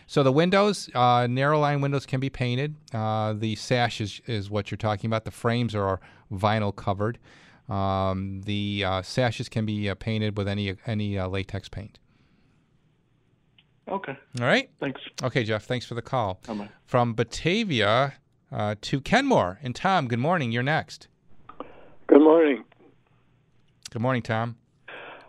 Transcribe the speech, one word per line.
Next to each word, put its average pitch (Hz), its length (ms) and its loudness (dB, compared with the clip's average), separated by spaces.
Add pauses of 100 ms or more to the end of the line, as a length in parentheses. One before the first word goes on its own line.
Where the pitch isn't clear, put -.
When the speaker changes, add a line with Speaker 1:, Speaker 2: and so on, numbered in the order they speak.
Speaker 1:
So - 160 2
the 131 100 6
windows, 185 600 2
uh, 123 320 4
narrow 135 340 2
line 143 220 2
windows 139 240 -2
can 131 140 -2
be 135 100 -2
painted. 127 460 -2 (180)
Uh, 110 400 0
the 107 220 -4
sash 120 440 0
is, 104 280 -6
is 101 240 -6
what 104 180 -2
you're 107 80 -6
talking 107 320 -2
about. 110 160 -2
The 101 60 -12
frames 117 420 0
are 98 260 0 (320)
vinyl 104 440 0
covered. 104 420 -2 (500)
Um, 95 720 -2
the, 101 440 -2
uh, 92 160 0
sashes 120 480 -2
can 110 160 -2
be, 104 240 -2
uh, 95 60 -2
painted 110 420 -4
with 98 100 -2
any, 98 280 -2 (100)
any, 104 320 -2
uh, 92 120 -2
latex 98 380 -6
paint. 104 300 -14 (1900)
Speaker 2:
Okay. 165 260 -6 (240)
Speaker 1:
All 120 60 -2
right? 220 240 2 (100)
Speaker 2:
Thanks. 139 220 -6 (220)
Speaker 1:
Okay, 127 200 0
Jeff, 107 200 -2
thanks 127 240 -6
for 113 80 -10
the 117 80 -8
call. 107 420 -2
Speaker 2:
Bye-bye. 104 240 -8 (160)
Speaker 1:
From 120 300 2
Batavia, 135 960 0 (380)
uh, 107 300 -2
to 139 200 -4
Kenmore. 185 600 2
And 123 120 -6
Tom, 180 320 0
good 117 120 -2
morning. 147 320 0
You're 120 100 -2
next. 139 460 -4 (1000)
Speaker 3:
Good 147 160 12
morning. 156 420 6 (1200)
Speaker 1:
Good 113 120 -6
morning, 123 200 0
Tom. 113 360 -4 (720)